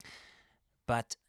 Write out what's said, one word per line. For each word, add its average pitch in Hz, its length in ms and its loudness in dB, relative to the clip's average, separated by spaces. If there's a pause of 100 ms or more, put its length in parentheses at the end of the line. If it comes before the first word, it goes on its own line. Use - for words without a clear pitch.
(880)
But 117 300 2 (120)